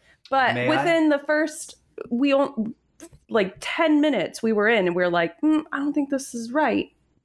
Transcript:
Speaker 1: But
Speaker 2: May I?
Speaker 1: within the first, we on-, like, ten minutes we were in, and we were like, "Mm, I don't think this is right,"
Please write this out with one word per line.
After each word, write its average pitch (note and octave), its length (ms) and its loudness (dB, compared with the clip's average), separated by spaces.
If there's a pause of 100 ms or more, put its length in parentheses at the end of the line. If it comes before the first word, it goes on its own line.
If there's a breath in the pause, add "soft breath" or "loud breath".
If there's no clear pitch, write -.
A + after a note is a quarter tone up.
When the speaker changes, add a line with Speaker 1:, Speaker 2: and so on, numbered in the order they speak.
(300 soft breath)
Speaker 1:
But C4 240 2
Speaker 2:
May B3 140 -2
I? - 20 0
Speaker 1:
within D#4+ 400 2
the C#4+ 100 2
first, D4+ 560 -4 (340)
we C4 220 0
on-, B3 420 0 (560)
like, G3+ 300 0
ten D#4 400 2
minutes C#4 420 0
we A3+ 120 0
were G#3 160 2
in, G#3 180 4
and F3 80 0
we F3+ 80 2
were F3+ 60 2
like, E3+ 320 0
"Mm, D#4 220 2 (100)
I C#4+ 60 -4
don't C#4+ 120 -2
think C#4+ 200 -2
this C4+ 220 -4
is A#3 200 -10
right," C4+ 360 0 (360)